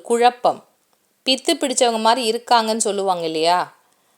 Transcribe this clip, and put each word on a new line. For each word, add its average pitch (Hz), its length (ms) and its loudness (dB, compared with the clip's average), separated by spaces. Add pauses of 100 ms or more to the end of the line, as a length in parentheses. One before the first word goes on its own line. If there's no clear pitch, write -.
குழப்பம். 233 580 0 (640)
பித்து 262 280 0
பிடிச்சவங்க 247 460 -2
மாதிரி 233 260 2
இருக்காங்கன்னு 226 600 0
சொல்லுவாங்க 190 400 -2
இல்லையா? 160 320 0 (600)